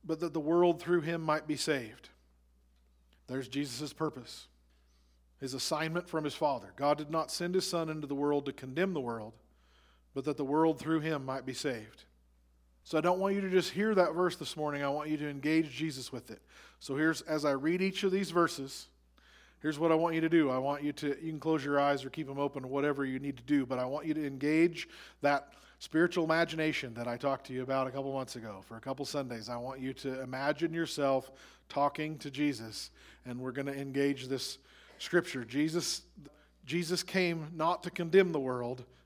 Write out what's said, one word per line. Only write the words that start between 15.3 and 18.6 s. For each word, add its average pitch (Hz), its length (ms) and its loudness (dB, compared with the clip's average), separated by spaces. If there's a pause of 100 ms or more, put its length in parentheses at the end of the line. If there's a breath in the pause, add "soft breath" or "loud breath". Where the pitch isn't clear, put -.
Jesus 131 400 -6
with 120 200 -10
it. - 100 -14 (380 loud breath)
So - 160 -4
here's, 156 280 2
as 156 220 0
I 147 60 4
read 156 300 2
each 190 220 0
of 190 80 4
these 190 200 0
verses, 165 580 2 (680 soft breath)